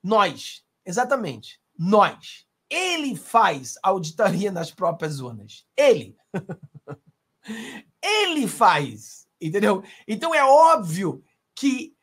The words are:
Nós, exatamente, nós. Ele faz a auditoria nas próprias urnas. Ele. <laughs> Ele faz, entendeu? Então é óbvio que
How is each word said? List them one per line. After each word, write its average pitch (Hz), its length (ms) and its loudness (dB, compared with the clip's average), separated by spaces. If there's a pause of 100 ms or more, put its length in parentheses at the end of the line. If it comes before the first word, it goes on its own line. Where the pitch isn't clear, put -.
Nós, 185 600 -2 (220)
exatamente, 202 760 -4 (160)
nós. 185 720 0 (220)
Ele 320 460 -4
faz 160 680 0
a 190 60 2
auditoria 185 640 -2
nas 165 200 -8
próprias 165 480 -4
urnas. 113 460 -16 (100)
Ele. 180 420 2 (160)
<laughs> - 720 -14 (920)
Ele 359 460 -2
faz, 147 800 -2 (120)
entendeu? 196 440 0 (240)
Então 320 260 -4
é 294 100 2
óbvio 233 800 4 (320)
que 269 480 -4